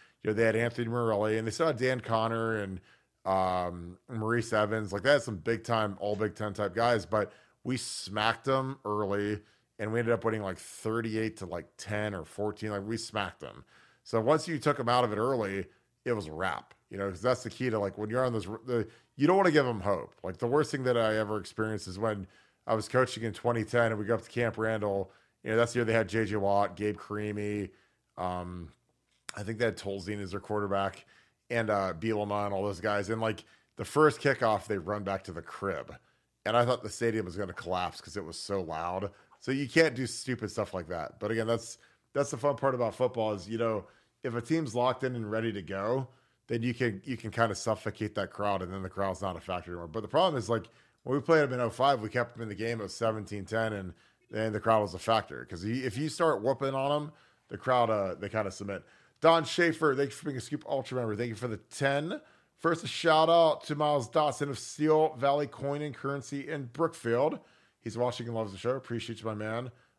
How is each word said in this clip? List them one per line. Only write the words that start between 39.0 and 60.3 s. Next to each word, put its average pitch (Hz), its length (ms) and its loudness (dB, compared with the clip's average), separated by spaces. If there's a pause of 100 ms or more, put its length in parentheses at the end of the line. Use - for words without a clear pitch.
So - 120 -6
you 139 160 -2
can't 151 280 6
do 127 100 -2
stupid 110 460 -6
stuff 104 220 -4
like 87 160 -4
that. 82 300 -8
But 107 120 -4
again, 113 160 0
that's, 113 320 -2 (340)
that's 139 160 2
the 135 80 -6
fun 139 200 0
part 135 180 2
about 117 180 0
football 117 400 0
is, 95 160 -8
you 113 80 -4
know, 110 300 0 (360)
if 117 120 -4
a 117 60 -2
team's 147 340 -2
locked 123 280 2
in 127 120 -2
and 107 160 -4
ready 110 200 0
to 98 120 -6
go, 104 460 -2 (380)
then 120 140 -2
you 120 140 0
can, 110 300 -2
you 123 120 -6
can 107 140 -10
kinda 113 240 2
suffocate 107 600 -4
that 95 160 -2
crowd, 101 300 -2
and 90 100 -6
then 95 120 -6
the 92 60 -6
crowd's 95 320 -2
not 92 140 -4
a 80 60 -10
factor 90 300 -8
anymore. 85 160 -10
But 104 140 -6
the 101 60 -10
problem 160 300 4
is, 101 100 -4
like, 110 220 -2 (340)
when 127 120 -2
we 143 60 0
played 160 200 6
them 131 120 2
in 123 60 -4
oh 120 120 0
five, 135 280 4
we 107 100 -6
kept 120 240 -2
them 113 100 -10
in 107 60 -8
the 101 60 -8
game. 113 240 -4
It 107 40 -6
was 92 100 -8
seventeen 104 500 -2
ten, 110 300 -2
and 92 200 -8 (360)
then 110 240 -2
the 107 60 -2
crowd 113 220 6
was 95 120 -2
a 90 60 -10
factor. 95 460 0
'Cause 87 200 -10
you, 123 180 -2
if 113 140 -4
you 147 120 -2
start 151 340 2
whooping 135 320 0
on 135 140 0
them, 147 240 -2 (340)
the - 100 -10
crowd, 123 320 4
uh, 98 240 2
they 92 160 -6
kinda 104 220 -2
submit. 98 320 -8 (360)
Don 165 240 8
Schaefer, 160 520 2
thank 139 160 0
you - 40 -14
for - 100 -14
being 139 120 -4